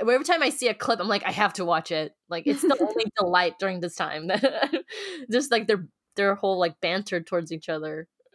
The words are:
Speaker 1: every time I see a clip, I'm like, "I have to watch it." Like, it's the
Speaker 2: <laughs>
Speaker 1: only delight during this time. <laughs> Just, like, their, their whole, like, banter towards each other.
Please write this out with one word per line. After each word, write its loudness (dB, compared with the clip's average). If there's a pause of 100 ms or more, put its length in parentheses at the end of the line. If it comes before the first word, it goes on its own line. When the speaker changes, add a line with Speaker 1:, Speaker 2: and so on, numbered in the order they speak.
Speaker 1:
every 4
time 2
I 4
see -2
a 0
clip, -2
I'm -4
like, 0
"I 0
have 2
to -4
watch 0
it." -4 (140)
Like, -6
it's 2
the 4
Speaker 2:
<laughs> -6
Speaker 1:
only 0 (140)
delight 2
during -2
this -4
time. -4 (500)
<laughs> -12
Just, 2
like, 2
their, 2 (300)
their 2
whole, 0
like, 0
banter -2
towards -4
each -8
other. -6 (260)